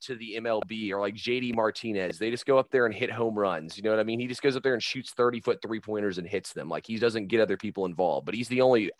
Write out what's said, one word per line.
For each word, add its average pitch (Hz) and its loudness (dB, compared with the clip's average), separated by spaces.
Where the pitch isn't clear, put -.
to 131 -8
the 113 -10
M 113 -4
L 110 2
B 110 -4
or, 98 0
like, 101 0
J 120 -2
D 123 -2
Martinez. 107 0
They 110 0
just 120 -4
go 135 8
up 131 2
there 123 4
and 107 0
hit 120 -2
home 113 -2
runs. 85 0
You 101 -10
know 110 2
what 110 4
I 110 2
mean? 113 -2
He 123 -2
just 123 -6
goes 135 2
up 127 -4
there 131 4
and 110 0
shoots - -6
thirty-foot 120 0
three-pointers 104 -2
and 87 -6
hits 95 -4
them. 73 -8
Like, 80 -6
he 113 -4
doesn't 110 0
get 113 4
other 98 4
people 98 -4
involved, 87 0
but - -4
he's 113 -6
the 127 2
only 120 6